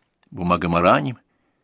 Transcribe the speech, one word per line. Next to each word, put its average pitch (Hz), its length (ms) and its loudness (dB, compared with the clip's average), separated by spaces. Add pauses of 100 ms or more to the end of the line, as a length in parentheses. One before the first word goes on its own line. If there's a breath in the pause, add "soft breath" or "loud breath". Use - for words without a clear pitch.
(300)
бумагоморанием, 87 880 0 (460)